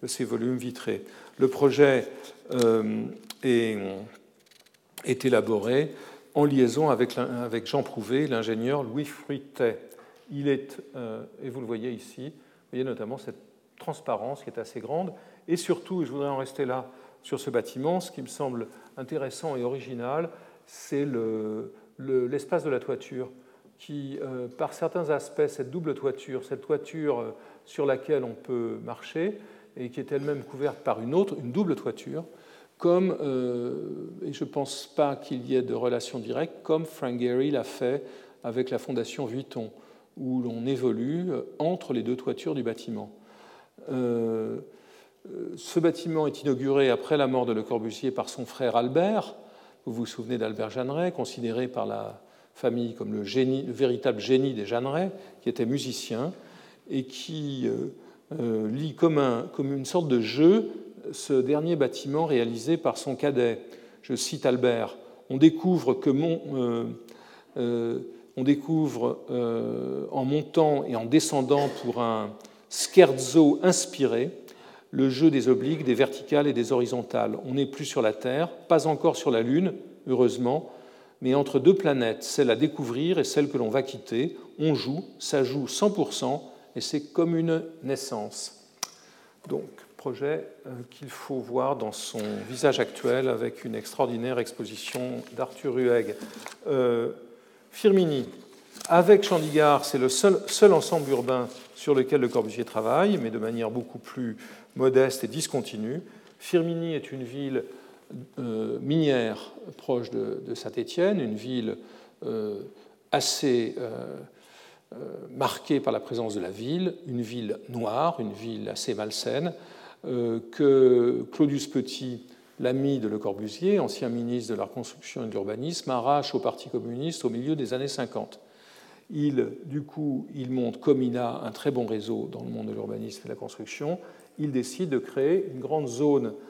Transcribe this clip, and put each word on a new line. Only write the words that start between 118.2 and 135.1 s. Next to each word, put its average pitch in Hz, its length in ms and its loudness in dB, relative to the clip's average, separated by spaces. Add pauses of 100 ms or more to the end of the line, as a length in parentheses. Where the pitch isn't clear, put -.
ville 107 340 -8
assez 107 260 -4
malsaine, 117 600 -4 (520)
euh, 120 340 0 (120)
que 123 800 8
Claudius 143 360 2
Petit, 123 580 -4 (340)
l'ami 135 400 2
de 110 80 -2
Le 104 120 -2
Corbusier, 107 600 0
ancien - 300 -2
ministre 120 440 -2
de 101 60 -4
la 104 60 -2
Construction - 580 -10
et 110 40 -6
de 107 40 -8
l'Urbanisme, 110 600 -4
arrache 135 420 2
au 135 60 2
Parti - 300 -4
communiste 123 540 -6
au 127 60 2
milieu 131 260 -2
des 127 180 -4
années 131 140 -4
cinquante. 117 520 -8 (760)
Il, 139 360 0 (160)
du 147 160 -6
coup, 143 520 -4
il 127 180 -6
monte, 123 280 -2
comme 131 240 4
il 123 140 0
a 120 260 -4
un 113 80 -8
très - 180 -4
bon 123 160 0
réseau 110 460 -4
dans 117 120 -10
le 123 60 -10
monde 110 180 -8
de 110 40 -6
l'urbanisme 110 520 -8
et - 20 -
de 117 40 -12
la 110 60 -8
construction, 143 640 -8 (400)
il 151 120 -2
décide 131 380 -2
de 131 100 2
créer 156 540 0